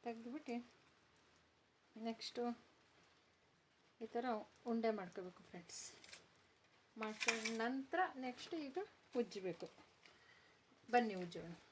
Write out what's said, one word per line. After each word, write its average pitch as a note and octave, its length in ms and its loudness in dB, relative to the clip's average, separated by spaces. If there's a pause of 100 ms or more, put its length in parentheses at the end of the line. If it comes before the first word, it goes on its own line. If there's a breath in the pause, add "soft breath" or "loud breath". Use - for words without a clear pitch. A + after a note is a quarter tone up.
ತೆಗೆದ್ಬಿಟ್ಟು A#3+ 640 -6 (1300)
ನೆಕ್ಸ್ಟು A3+ 460 -4 (1600)
ಈ A3+ 60 -6
ಥರ A#3+ 180 0 (420)
ಉಂಡೆ A3+ 240 6
ಮಾಡ್ಕೋಬೇಕು F#3 520 -2
ಫ್ರೆಂಡ್ಸ್. - 500 -8 (1040)
ಮಾಡ್ಕೊಂಡ A3 680 2
ನಂತರ C4+ 380 2 (160)
ನೆಕ್ಸ್ಟ್ B3+ 380 -6
ಈಗ D4 240 -2 (380)
ಉಜ್ಜಬೇಕು. F#3+ 540 -2 (1200 loud breath)
ಬನ್ನಿ A3+ 240 8
ಉಜ್ಜೋಣ. E3+ 380 -4 (200)